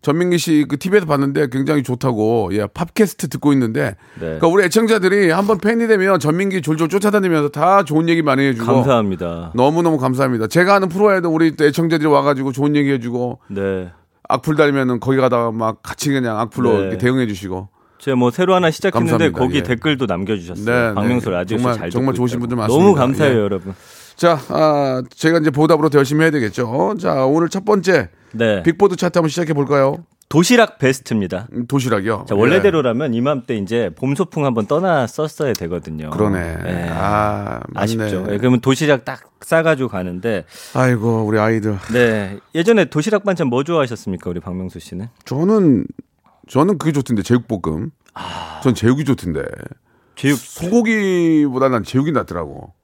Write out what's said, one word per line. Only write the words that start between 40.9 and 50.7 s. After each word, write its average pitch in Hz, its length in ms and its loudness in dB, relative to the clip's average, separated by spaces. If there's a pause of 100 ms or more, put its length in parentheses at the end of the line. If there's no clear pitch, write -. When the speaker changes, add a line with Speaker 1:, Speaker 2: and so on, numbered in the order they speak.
Speaker 1:
우리 107 160 0
아이들. 107 380 0 (140)
Speaker 2:
네. 107 460 0 (180)
예전에 185 300 2
도시락 196 380 -2
반찬 180 240 -2
뭐 123 160 0
좋아하셨습니까, 120 640 -4
우리 87 120 -6
박명수 92 380 -10
씨는? 92 280 -12 (180)
Speaker 1:
저는, 165 600 2 (640)
저는 165 280 2
그게 156 140 0
좋던데, 123 320 -2
제육볶음. 110 680 -2 (220)
Speaker 2:
아. 87 500 -14
Speaker 1:
전 131 120 2
제육이 127 300 2
좋던데. 85 380 -2 (720)
Speaker 2:
제육. 139 220 0
Speaker 1:
소고기보다 170 1300 2